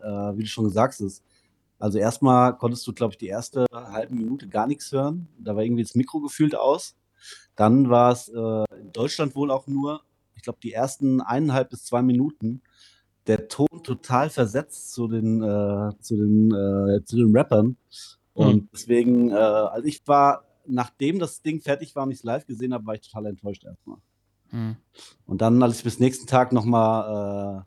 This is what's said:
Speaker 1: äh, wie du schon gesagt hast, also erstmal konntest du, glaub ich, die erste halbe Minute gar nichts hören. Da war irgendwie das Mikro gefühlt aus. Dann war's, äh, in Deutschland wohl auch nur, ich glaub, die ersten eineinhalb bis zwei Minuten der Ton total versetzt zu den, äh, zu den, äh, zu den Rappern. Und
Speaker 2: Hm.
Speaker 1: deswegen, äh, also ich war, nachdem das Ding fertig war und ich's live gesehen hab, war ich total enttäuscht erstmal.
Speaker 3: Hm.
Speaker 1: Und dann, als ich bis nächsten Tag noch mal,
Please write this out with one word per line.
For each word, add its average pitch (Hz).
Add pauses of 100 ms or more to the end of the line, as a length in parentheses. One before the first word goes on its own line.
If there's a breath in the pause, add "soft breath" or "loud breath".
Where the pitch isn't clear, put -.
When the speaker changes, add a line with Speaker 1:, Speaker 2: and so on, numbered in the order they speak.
Speaker 1:
äh, 101
wie 110
du 110
schon 110
gesagt 107
hast, 98 (560)
also 107
erstmal 123
konntest 120
du, 120
glaub 113
ich, -
die 104
erste 117
halbe 117
Minute 113
gar 107
nichts 143
hören. 147 (120)
Da 107
war 107
irgendwie 117
das -
Mikro 131
gefühlt 156
aus. 143 (600 loud breath)
Dann 120
war's, 120
äh, 113 (160)
in 101
Deutschland 135
wohl 139
auch 135
nur, 143 (340)
ich -
glaub, -
die 113
ersten 131
eineinhalb 131
bis -
zwei 120
Minuten 127 (680 soft breath)
der 107
Ton 156
total 127
versetzt 123
zu 117
den, 110
äh, 104
zu -
den, 107
äh, 98
zu -
den 113
Rappern. 113 (580 loud breath)
Und 107
Speaker 2:
Hm. 104
Speaker 1:
deswegen, 120
äh, 101
also 107
ich 147
war, 143 (200)
nachdem 139
das 160
Ding 156
fertig 143
war 139
und 135
ich's 135
live 120
gesehen 127
hab, 113
war 110
ich 110
total 107
enttäuscht 101
erstmal. 98 (540)
Speaker 3:
Hm. 110 (480 loud breath)
Speaker 1:
Und 92
dann, 113
als 117
ich -
bis 117
nächsten 127
Tag 127
noch 113
mal, 104